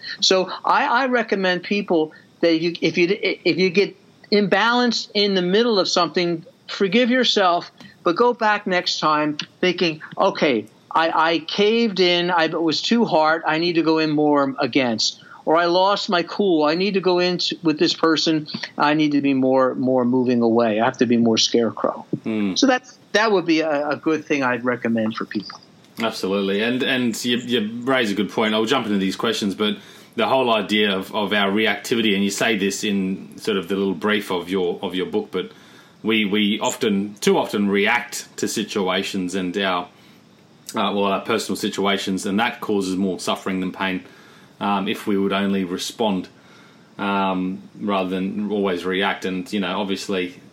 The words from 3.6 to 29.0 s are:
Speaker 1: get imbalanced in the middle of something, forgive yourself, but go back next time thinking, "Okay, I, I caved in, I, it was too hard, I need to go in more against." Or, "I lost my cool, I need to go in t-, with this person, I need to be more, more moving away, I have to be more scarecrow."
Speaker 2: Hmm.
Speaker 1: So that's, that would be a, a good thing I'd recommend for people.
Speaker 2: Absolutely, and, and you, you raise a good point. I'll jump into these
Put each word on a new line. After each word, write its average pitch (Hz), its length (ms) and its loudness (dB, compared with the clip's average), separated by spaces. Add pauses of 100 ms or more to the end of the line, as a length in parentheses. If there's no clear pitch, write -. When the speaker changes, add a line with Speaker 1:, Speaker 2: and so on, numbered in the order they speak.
Speaker 1:
get 190 260 2 (340)
imbalanced 220 840 2
in 202 200 2
the 185 80 2
middle 208 360 2
of 175 100 2
something, 175 560 0 (220)
forgive 214 420 0
yourself, 208 640 2 (320)
but 175 140 0
go 240 180 2
back 208 320 0
next 180 340 -2
time 151 380 0 (220)
thinking, 170 420 0 (160)
"Okay, 151 480 2 (240)
I, 165 400 2
I 170 80 0
caved 208 600 0
in, 175 300 4
I, 165 140 2
it 160 160 -2
was 160 220 0
too 233 240 4
hard, 156 400 2
I 156 100 0
need 170 200 0
to 165 60 4
go 160 140 2
in 156 140 0
more 147 480 2
against." 123 640 -2 (240)
Or, 156 120 4
"I 170 80 4
lost 185 440 2
my 175 140 2
cool, 170 400 2
I 151 140 2
need 190 180 0
to 190 60 2
go 180 180 2
in 180 200 0
t-, - 260 -4
with 156 120 2
this 165 180 2
person, 156 520 0 (320)
I 151 160 2
need 151 180 2
to 143 80 2
be 139 140 2
more, 131 400 2
more 127 300 0
moving 123 360 2
away, 113 400 2
I 117 40 2
have 127 140 0
to 123 80 4
be 117 100 2
more 113 200 4
scarecrow." - 680 0 (160)
Speaker 2:
Hmm. 185 320 -2
Speaker 1:
So 262 140 2
that's, - 280 -2 (140)
that 214 220 2
would 180 120 2
be 160 160 2
a, 147 300 0
a 135 60 -2
good 151 280 -2
thing 139 200 0
I'd 123 200 -2
recommend 117 520 0
for - 80 -6
people. - 360 -8 (400)
Speaker 2:
Absolutely, 98 640 -2
and, 123 220 0
and 127 400 -2
you, 120 140 0
you 120 440 -4
raise 123 280 0
a 95 40 -2
good 98 160 -2
point. 110 240 0
I'll 110 120 0
jump 123 200 0
into 104 120 0
these 95 180 -2